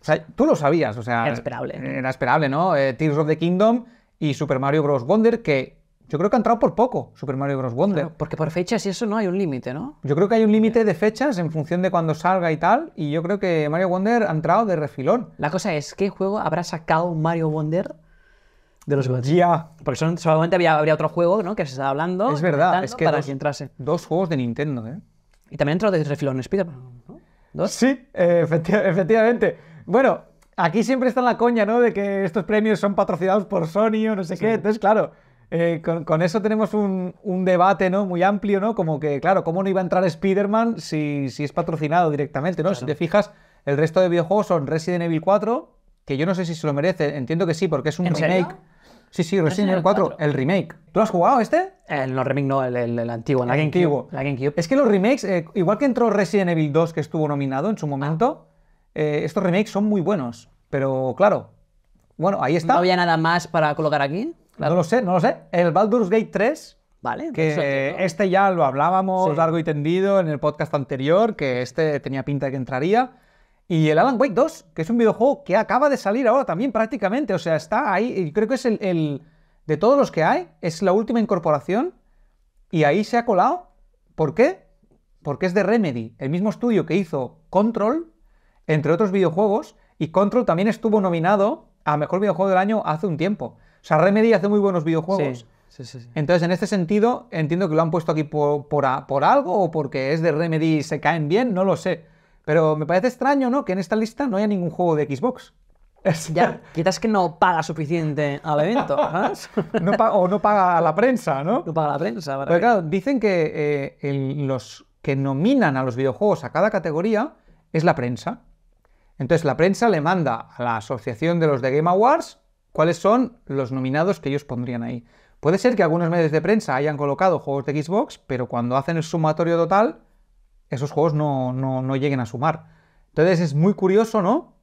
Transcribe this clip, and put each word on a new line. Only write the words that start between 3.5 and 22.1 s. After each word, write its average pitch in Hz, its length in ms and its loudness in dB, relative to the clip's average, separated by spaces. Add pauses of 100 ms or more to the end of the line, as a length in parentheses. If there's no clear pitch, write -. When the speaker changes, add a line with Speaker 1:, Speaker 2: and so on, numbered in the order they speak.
Speaker 1:
y 151 140 -2
Super 135 260 -2
Mario 143 240 0
Bros 139 220 0
Wonder, 220 360 2
que 139 380 -2 (300)
yo 151 80 -4
creo 185 120 0
que - 60 2
ha 233 40 4
entrado 226 200 2
por 233 160 0
poco, 214 400 -2
Super 131 220 -8
Mario 139 200 -2
Bros 131 160 -4
Wonder. 165 300 0
Speaker 2:
Claro, 160 140 -10
porque 151 180 -6
por 156 160 -4
fechas 175 340 -2
y 202 40 -2
eso 196 160 -4
no 208 100 -2
hay 220 120 -2
un 180 100 -2
límite, 135 360 -4
¿no? 220 300 -12
Speaker 1:
Yo 139 100 -2
creo 175 140 2
que 208 80 2
hay 220 80 4
un 214 80 6
límite 220 320 4
de 208 100 2
fechas 214 440 0
en 165 160 -2
función 160 280 -2
de 185 80 0
cuando 160 240 0
salga 175 380 0
y 151 60 -2
tal, 214 400 2
y 151 120 -4
yo 160 140 -2
creo 196 160 -2
que 165 300 0
Mario 175 180 0
Wonder 202 360 2
ha 185 80 -2
entrado 165 340 2
de 190 100 0
refilón. 147 600 -2
Speaker 2:
La 151 140 -2
cosa 180 220 -2
es, 147 220 -6
¿qué 196 140 -2
juego 190 300 -4
habrá 165 260 -2
sacado 165 500 -2
Mario 160 340 0
Wonder 156 460 -2 (920)
de 143 100 0
los 135 120 0
gotis? 127 240 -2
Speaker 1:
Ya. 170 400 2 (120)
Speaker 2:
Porque 131 140 -4
son, 165 200 0
seguramente 165 380 2
había, 165 220 4
habría 156 160 2
otro 151 160 0
juego, 175 340 2
¿no? 185 120 -6
Que 190 100 -4
se 131 80 -12
estaba 135 160 -4
hablando, 180 420 -2